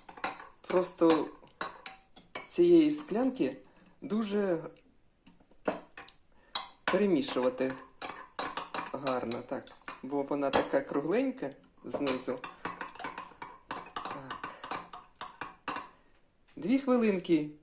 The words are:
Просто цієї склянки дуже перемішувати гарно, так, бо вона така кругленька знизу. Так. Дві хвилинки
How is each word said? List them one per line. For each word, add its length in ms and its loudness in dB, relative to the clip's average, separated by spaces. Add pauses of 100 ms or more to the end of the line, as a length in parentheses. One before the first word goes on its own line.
(600)
Просто 680 4 (1160)
цієї 460 8
склянки 680 0 (440)
дуже 640 0 (2250)
перемішувати 920 2 (1160)
гарно, 500 -2
так, 300 -8 (320)
бо 180 -2
вона 280 -2
така 320 4
кругленька 680 -2 (340)
знизу. 560 -4 (1500)
Так. 560 -10 (2000)
Дві 240 2
хвилинки 680 2 (140)